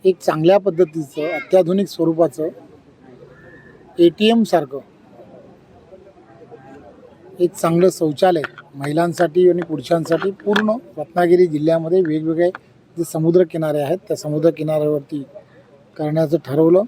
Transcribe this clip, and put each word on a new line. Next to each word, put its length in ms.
एक 140
चांगल्या 380
पद्धतीचं, 720
अत्याधुनिक 560
स्वरूपाचं 600
एटीएम 440
सारखं 360
एक 140
चांगलं 380
शौचालय 500
महिलांसाठी 760
आणि 120
पुरुषांसाठी 680
पूर्ण 420
रत्नागिरी 480
जिल्ह्यामध्ये 560
वेगवेगळे 480
जे 60
समुद्रकिनारे 760
आहेत 180
त्या 100
समुद्रकिनाऱ्यावरती 1040
करण्याचं 480
ठरवलं 420